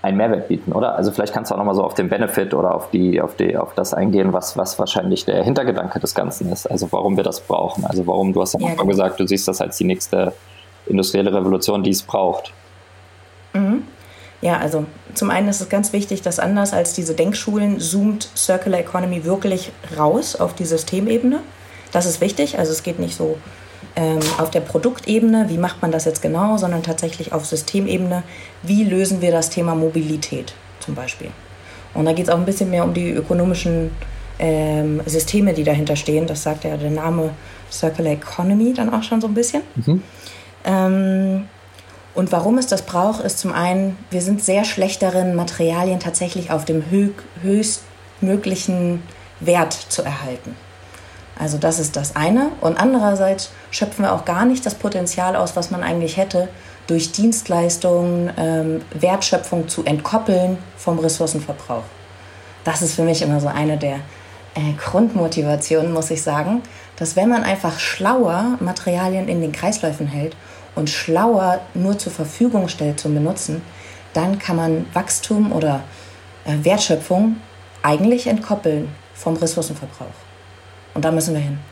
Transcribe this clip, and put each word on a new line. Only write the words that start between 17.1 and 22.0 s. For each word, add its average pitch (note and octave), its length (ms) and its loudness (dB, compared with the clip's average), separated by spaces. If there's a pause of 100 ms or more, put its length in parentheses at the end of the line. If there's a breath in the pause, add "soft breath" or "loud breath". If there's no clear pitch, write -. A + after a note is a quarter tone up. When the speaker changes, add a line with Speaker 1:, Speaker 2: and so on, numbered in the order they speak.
Speaker 2:
Denkschulen G3+ 680 0
zoomt G3+ 560 0
Circular F#3 440 2
Economy F3+ 440 -2
wirklich F#3 480 0 (260)
raus D#3+ 380 2
auf F3 180 0
die F3 120 -4
Systemebene. A3 720 2 (540 loud breath)
Das F3+ 120 2